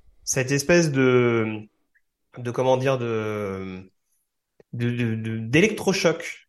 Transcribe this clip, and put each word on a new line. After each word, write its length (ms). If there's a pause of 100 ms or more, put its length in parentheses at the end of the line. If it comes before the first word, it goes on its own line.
(220)
cette 300
espèce 400
de, 680 (760)
de, 140
comment 240
dire, 220
de, 920 (840)
de, 180
de, 260
de, 220
d'électrochoc, 1120